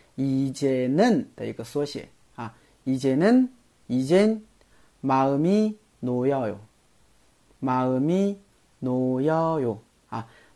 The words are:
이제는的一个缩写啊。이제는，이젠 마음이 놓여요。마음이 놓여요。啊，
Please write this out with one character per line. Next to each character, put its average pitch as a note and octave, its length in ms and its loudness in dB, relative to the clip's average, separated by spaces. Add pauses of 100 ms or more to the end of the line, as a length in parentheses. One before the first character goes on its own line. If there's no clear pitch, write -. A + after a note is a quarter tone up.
(180)
이 C3+ 340 -2
제 C3 380 0
는 F3 340 2 (120)
的 A2+ 100 -10
一 A2+ 80 -8
个 A#2 100 -10
缩 D3 220 -6
写 - 240 -12 (260)
啊。 A#2+ 160 -12 (360)
이 C3 120 -2
제 C3 160 0
는， A#3+ 320 4 (400)
이 C3 200 -2
젠 G#3+ 340 2 (640)
마 C3+ 260 2
음 C#3 120 0
이 G#3+ 340 2 (260)
놓 B2 260 -2
여 C3+ 220 0
요。 G2+ 80 -8 (1040)
마 B2+ 240 0
음 B2+ 220 0
이 G3 300 0 (440)
놓 B2+ 400 -2
여 D#3+ 400 0
요。 A2+ 160 -2 (320)
啊， A#2 160 -10 (300)